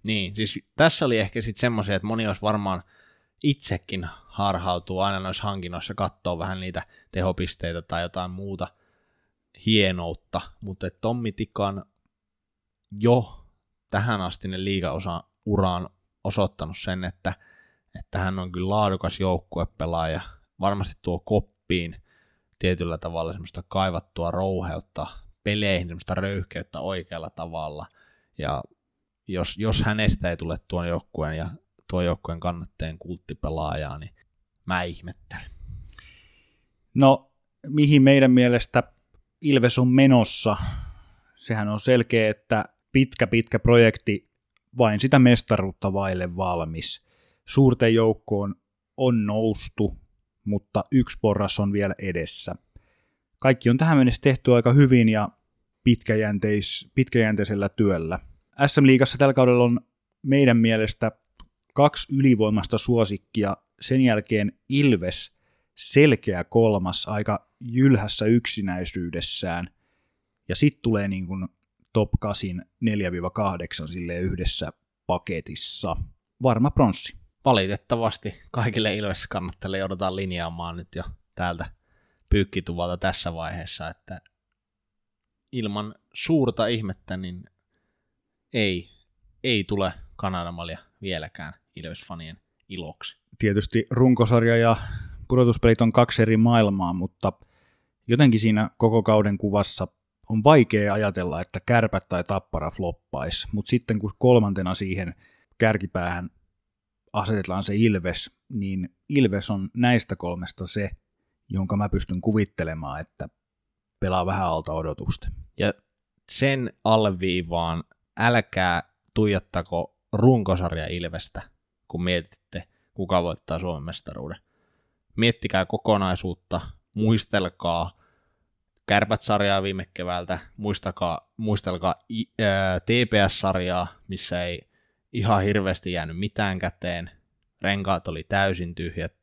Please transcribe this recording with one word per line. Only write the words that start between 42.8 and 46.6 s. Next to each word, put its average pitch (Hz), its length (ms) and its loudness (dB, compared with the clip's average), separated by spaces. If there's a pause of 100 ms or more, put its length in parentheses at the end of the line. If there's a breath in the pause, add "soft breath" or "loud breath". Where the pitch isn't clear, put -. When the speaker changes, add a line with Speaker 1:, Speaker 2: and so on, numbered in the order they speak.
Speaker 2:
pitkä, 131 340 2
pitkä 113 320 0
projekti, 113 720 4 (480)
vain 107 220 4
sitä 135 180 6
mestaruutta 101 720 4
vaille 90 440 -4
valmis. 82 680 -4 (380)